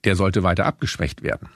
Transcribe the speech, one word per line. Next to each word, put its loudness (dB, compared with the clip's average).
der 4
sollte 2
weiter 2
abgeschwächt -4
werden. -6